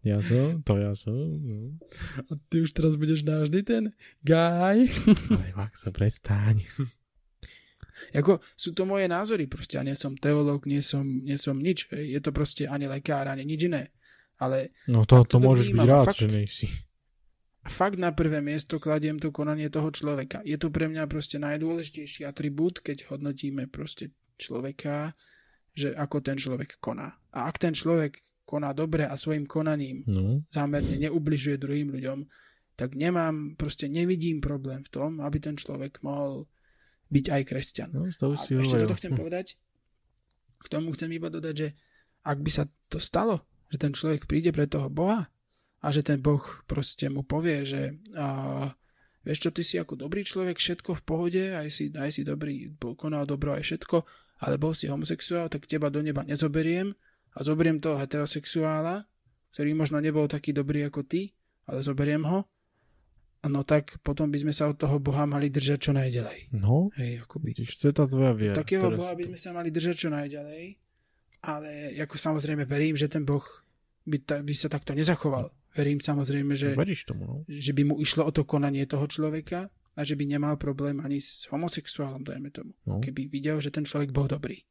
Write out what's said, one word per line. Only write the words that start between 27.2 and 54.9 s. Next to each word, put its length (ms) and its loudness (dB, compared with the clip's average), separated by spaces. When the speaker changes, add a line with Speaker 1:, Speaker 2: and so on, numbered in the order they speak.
Speaker 2:
A 160 -4
ak 80 -6
ten 160 2
človek 480 0
koná 320 -4
dobre 320 0
a 80 -6
svojim 320 -2
konaním 560 -2
Speaker 1:
No. 480 2
Speaker 2:
zámerne 480 0
neubližuje 560 0
druhým 320 -2
ľuďom, 400 -6
tak 180 -4
nemám, 640 0
proste 320 -4
nevidím 560 0
problém 400 -4
v 80 -20
tom, 260 -2
aby 220 -2
ten 160 -6
človek 480 -10
mohol 400 -4
byť 200 0
aj 180 0
kresťan. 460 -8
Speaker 1:
No, 200 -4
to 180 -4
už 100 -2
Speaker 2:
A 60 -8
Speaker 1:
si 80 -2
Speaker 2:
ešte 240 4
Speaker 1:
hovoril. 80 4
Speaker 2:
toto 140 0
chcem 160 -6
Speaker 1:
Hm. 40 0
Speaker 2:
povedať. 280 -4
K 100 -20
tomu 240 -4
chcem 180 -6
iba 180 -6
dodať, 280 -6
že 120 -2
ak 160 -2
by 120 -2
sa 140 0
to 120 -8
stalo, 420 0
že 120 -8
ten 120 0
človek 360 -2
príde 240 2
pre 160 2
toho 220 -2
Boha 440 0
a 80 -4
že 140 4
ten 160 2
Boh 220 2
proste 420 -4
mu 160 -4
povie, 400 0
že, 200 -4
a, 580 -4
vieš 200 -4
čo, 100 0
ty 120 -6
si 140 -4
ako 220 -6
dobrý 240 -6
človek, 340 -4
všetko 360 -4
v 100 -6
pohode, 480 0
aj 200 -6
si, 200 -6
aj 200 -6
si 120 -6
dobrý, 480 -6
bol-, 240 -8
konal 300 -4
dobro, 280 -2
aj 100 -4
všetko, 340 -2
ale 160 0
bol 160 0
si 140 -6
homosexuál, 600 -4